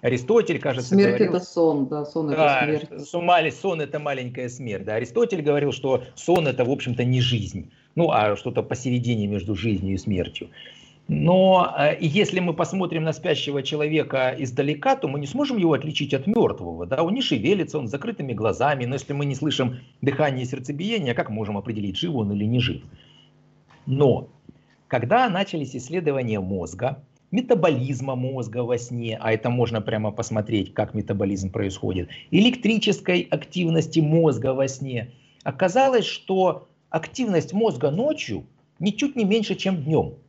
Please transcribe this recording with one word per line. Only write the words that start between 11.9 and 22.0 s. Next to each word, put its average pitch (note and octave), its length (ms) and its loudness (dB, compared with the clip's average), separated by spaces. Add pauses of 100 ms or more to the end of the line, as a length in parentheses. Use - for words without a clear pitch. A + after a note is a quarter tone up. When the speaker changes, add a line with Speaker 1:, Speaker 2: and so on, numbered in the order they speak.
Speaker 1:
и F3 80 0
если F#3 340 2
мы E3+ 140 0
посмотрим E3+ 480 -2
на D#3+ 100 0
спящего C#3+ 520 -2
человека D3 760 0
издалека, D3 560 0
то D3+ 140 -4
мы C#3 100 -4
не C#3+ 80 -6
сможем C4+ 320 -2
его E3+ 140 4
отличить C#3+ 420 -2
от C3+ 140 -2
мертвого, F#2 580 0
да? C3 160 0
Он E3+ 100 0
не C4 80 -2
шевелится, D#3+ 580 0
он B2+ 100 -6
с - 20 -8
закрытыми C#3+ 420 -6
глазами, A#2+ 540 0
но B2+ 80 -4
если C#3 180 -6
мы C#3+ 140 -2
не C#3 80 -2
слышим B2+ 460 -2 (220)
дыхания C#3 420 0
и - 20 -6
сердцебиения, C#3+ 680 -4
как - 140 -2
мы G#2+ 80 -4
можем G#2 220 -4
определить, G2+ 400 -6
жив E3+ 160 -2